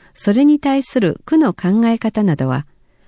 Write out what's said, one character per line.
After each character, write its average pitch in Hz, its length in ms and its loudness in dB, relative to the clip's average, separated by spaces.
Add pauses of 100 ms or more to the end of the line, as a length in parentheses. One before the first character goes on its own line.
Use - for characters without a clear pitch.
(140)
そ - 180 -2
れ 247 120 2
に 294 140 4
対 277 240 -2
す - 160 -4
る 196 260 0
区 320 140 0
の 262 140 2
考 208 340 0
え 226 120 0
方 220 240 -4
な 185 120 2
ど 131 140 -2
は、 135 180 -4 (420)